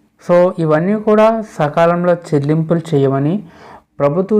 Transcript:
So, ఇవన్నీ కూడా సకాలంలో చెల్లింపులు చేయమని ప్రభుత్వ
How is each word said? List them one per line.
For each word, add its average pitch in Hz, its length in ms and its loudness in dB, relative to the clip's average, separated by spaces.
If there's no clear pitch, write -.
So, 175 80 2
ఇవన్నీ 165 320 0
కూడా 214 180 4
సకాలంలో 170 560 0
చెల్లింపులు 156 600 0
చేయమని 139 440 0
ప్రభుత్వ 175 400 0